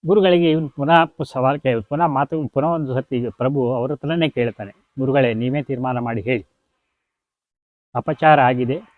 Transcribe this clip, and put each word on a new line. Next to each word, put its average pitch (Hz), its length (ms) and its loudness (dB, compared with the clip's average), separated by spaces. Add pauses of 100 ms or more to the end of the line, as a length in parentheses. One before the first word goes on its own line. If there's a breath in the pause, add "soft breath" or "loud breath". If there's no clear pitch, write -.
ಗುರುಗಳಿಗೆ 180 440 4
ಇವನು 156 180 0
ಪುನಃ 165 360 2
ಪು-, - 280 -10
ಸವಾಲ್ 135 280 0
ಕೇ-, 117 220 0
ಪುನಃ 156 240 -2
ಮಾತು, 143 420 -2
ಪುನಃ 135 180 -2
ಒಂದು 156 280 -2
ಸರ್ತಿ 120 360 -4
ಪ್ರಭು 127 440 -2
ಅವ್ರ 127 180 -4
ಹತ್ರನೇ 160 360 -2
ಕೇಳ್ತಾನೆ, 110 440 -6 (260)
"ಗುರುಗಳೇ, 131 360 2
ನೀವೇ 127 280 -4
ತೀರ್ಮಾನ 127 360 -6
ಮಾಡಿ 117 220 -6
ಹೇಳಿ, 110 260 -4 (1500)
ಅಪಚಾರ 151 460 2
ಆಗಿದೆ 127 400 0 (180)